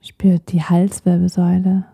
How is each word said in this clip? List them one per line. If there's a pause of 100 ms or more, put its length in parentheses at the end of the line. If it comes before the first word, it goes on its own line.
Spürt
die
Halswirbelsäule